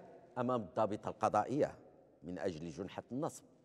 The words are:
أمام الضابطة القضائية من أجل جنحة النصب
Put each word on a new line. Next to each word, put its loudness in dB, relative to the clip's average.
أمام 2
الضابطة 0
القضائية 2
من -8
أجل -4
جنحة -8
النصب -4